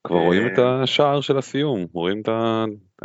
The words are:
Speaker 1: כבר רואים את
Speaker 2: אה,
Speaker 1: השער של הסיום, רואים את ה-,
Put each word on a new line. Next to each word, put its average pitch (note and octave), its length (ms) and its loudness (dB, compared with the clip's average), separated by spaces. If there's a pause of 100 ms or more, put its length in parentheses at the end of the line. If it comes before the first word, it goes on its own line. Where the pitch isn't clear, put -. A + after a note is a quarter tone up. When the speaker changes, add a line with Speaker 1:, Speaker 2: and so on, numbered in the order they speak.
Speaker 1:
כבר E2+ 100 0
רואים F2+ 300 4
את B2+ 120 0
Speaker 2:
אה, B2+ 240 2
Speaker 1:
השער C#3+ 380 2
של C#3 160 -2
הסיום, C3+ 560 -2
רואים F2+ 280 -2
את G#2 60 -6
ה-, A2+ 380 0 (400)